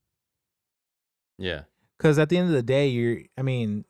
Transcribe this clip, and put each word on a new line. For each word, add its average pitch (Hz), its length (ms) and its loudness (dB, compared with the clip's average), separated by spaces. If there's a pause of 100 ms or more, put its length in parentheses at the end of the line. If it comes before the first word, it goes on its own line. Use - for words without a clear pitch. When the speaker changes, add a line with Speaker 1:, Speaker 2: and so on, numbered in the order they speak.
(1400)
Speaker 1:
Yeah. 85 260 -6 (340)
Speaker 2:
'Cause 156 200 4
at 151 120 2
the 180 80 2
end 180 100 0
of 170 60 0
the 127 100 0
day, 131 240 2
you're, 117 320 0 (180)
I 135 60 -6
mean, 117 460 -4